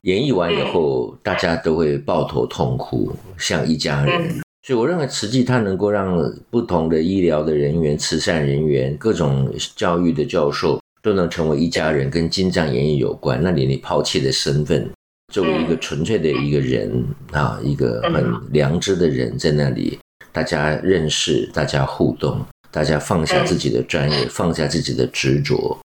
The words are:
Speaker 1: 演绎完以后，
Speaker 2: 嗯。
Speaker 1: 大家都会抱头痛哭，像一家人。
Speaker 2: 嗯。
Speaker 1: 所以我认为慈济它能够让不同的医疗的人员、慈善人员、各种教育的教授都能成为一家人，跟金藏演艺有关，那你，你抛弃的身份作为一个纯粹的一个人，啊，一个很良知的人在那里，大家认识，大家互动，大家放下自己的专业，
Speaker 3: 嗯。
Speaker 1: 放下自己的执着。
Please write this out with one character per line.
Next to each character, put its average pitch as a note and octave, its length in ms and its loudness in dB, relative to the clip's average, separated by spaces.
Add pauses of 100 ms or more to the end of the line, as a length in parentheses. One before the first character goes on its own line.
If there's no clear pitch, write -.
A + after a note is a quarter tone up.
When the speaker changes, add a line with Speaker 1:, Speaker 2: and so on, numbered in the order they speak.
Speaker 1:
演 F#2 180 2
绎 C3+ 160 2
完 E2+ 180 2
以 C#2+ 80 0 (100)
后， C2 420 0
Speaker 2:
嗯。 - 100 -20
Speaker 1:
大 G2+ 100 0
家 E2+ 220 0
都 D#2+ 220 0
会 D2 200 2
抱 D2 280 0
头 B1 200 -2
痛 B1+ 320 -2
哭， A1 380 -4 (220)
像 D#2 280 -2
一 D#2+ 120 0
家 D2 260 0
人。 E3+ 340 0
Speaker 2:
嗯。 - 40 -6 (260)
Speaker 1:
所 C3 80 0
以 - 20 2
我 A2+ 80 2
认 F3 120 0
为 C#3+ 100 -2
慈 G#2+ 220 -4
济 B2 160 4
它 B2 140 2
能 G2 180 0
够 G#2 120 2
让 F#2 400 0 (200)
不 A#2+ 120 0
同 E2+ 280 0
的 D#2+ 120 2
医 F#2+ 200 2
疗 D#2 200 2
的 D#2 140 0
人 D2 260 0
员、 D2+ 160 2
慈 D#2 220 -2
善 D#2 260 0
人 C#2 180 2
员、 C#2 340 0
各 A2 160 0
种 C#2 360 2 (280)
教 F2+ 200 0
育 F2 140 2
的 D2 140 0
教 D2 260 2
授 D2 280 0 (220)
都 G#2+ 120 2
能 F2+ 160 2
成 D#2+ 180 -2
为 D2+ 100 2
一 E2+ 120 2
家 E2 200 0
人， C#2 200 0
跟 E2 200 0
金 F#2 220 0
藏 E2+ 200 0
演 B1+ 140 2
艺 D2+ 120 2
有 - 180 0
关， C2 260 -2
那 F2+ 80 2
你， D2 160 2
你 C2+ 120 0
抛 D2+ 260 -2
弃 - 160 0
的 C2+ 100 0
身 C#2+ 360 0
份 C2 260 0 (420)
作 G2 100 0
为 D#2+ 200 0
一 - 20 -2
个 E2 120 0
纯 D#2 280 -4
粹 G#2+ 140 0
的 D#2 100 0
一 C#2+ 220 0
个 D2 80 2
人， B1 440 0 (280)
啊， B1 320 0
一 C#2+ 100 0
个 A#1+ 300 0
很 - 280 0 (200)
良 D2 280 2
知 G2 160 0
的 F2 120 2
人 B1 280 0
在 D#2+ 160 0
那 D2 180 2
里， G1+ 280 -2 (340)
大 D#2 120 -2
家 D2+ 320 0
认 E2 340 2
识， - 420 0
大 D2+ 140 -2
家 C#2 180 0
互 C2 360 0
动， C#2 200 -2 (300)
大 D#2 140 -2
家 D2 160 2
放 D#2+ 260 0
下 E2+ 180 2
自 E2+ 120 0
己 D2 120 -2
的 A#1+ 140 0
专 C#2+ 260 0
业， C#2+ 180 0
Speaker 3:
嗯。 A#1+ 40 -6
Speaker 1:
放 F2 240 -2
下 D2+ 140 0
自 D2+ 120 0
己 C#2 140 -4
的 B1 140 0
执 C#2 340 0
着。 - 340 0 (140)